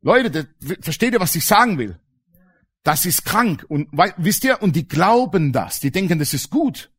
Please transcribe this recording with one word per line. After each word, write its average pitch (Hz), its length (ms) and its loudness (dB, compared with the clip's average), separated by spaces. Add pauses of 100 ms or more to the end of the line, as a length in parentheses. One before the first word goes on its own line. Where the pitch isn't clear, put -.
Leute, 226 280 2
das, 147 520 -8
versteht 226 320 -2
ihr, 233 60 2
was 180 160 -2
ich 165 100 -2
sagen 214 320 4
will? 101 220 -6 (840)
Das 151 220 0
ist - 200 -2
krank. 208 420 0
Und 147 240 -2
wei-, 180 260 2
wisst 180 260 0
ihr, 262 180 0
und 180 140 2
die 160 120 -2
glauben 185 680 2
das. 113 260 -4
Die 139 120 -2
denken, 175 280 0
das 147 140 -2
ist - 160 -6
gut. 269 500 -2